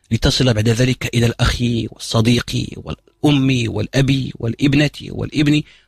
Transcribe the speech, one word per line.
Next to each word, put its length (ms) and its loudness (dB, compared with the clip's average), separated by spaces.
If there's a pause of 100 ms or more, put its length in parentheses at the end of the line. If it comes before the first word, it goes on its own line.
(120)
لتصل 420 2
بعد 160 2
ذلك 460 0
إلى 100 2
الأخ 360 0
والصديق 1040 -2 (560)
والأم 440 2
والأب 680 0
والابنة 540 0 (200)
والابن 520 0 (260)